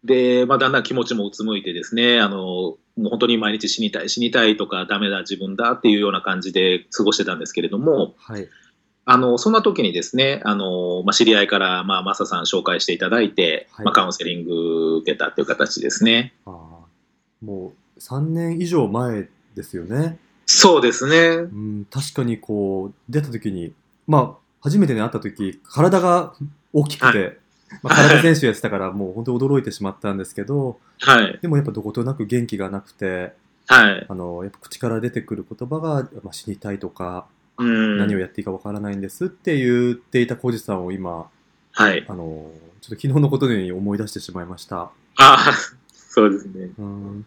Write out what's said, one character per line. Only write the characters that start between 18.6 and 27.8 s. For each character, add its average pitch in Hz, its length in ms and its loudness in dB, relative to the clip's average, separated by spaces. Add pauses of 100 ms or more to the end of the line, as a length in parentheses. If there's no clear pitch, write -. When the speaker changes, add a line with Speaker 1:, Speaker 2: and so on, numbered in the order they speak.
Speaker 2:
以 175 40 -2
上 160 220 2
前 110 400 -4 (280)
で 101 80 -10
す - 120 -16
よ 85 80 -10
ね。 147 360 -4 (260)
Speaker 1:
そ 175 340 6
う - 20 2
で 120 120 4
す 127 140 -4
ね。 165 280 6
Speaker 2:
う 170 120 -4
ん、 104 420 -8
確 - 240 -8
か 139 100 -4
に 117 140 -2
こ 98 540 -4
う、 - 20 -20 (160)
出 147 120 0
た 147 80 -8
時 110 220 -6
に、 87 220 -10 (340)
ま 143 300 2
あ、 - 100 -20 (120)
初 151 180 0
め 190 100 6
て 135 60 0
ね、 110 60 -2
会 107 80 0
っ - 40 -4
た 107 100 -6
時、 98 420 -8
体 180 380 2
が 175 320 2 (400)
大 151 120 4
き - 120 -8
く 131 160 6
て、 110 40 2
Speaker 1:
は 95 80 0
い。 - 120 -10 (460)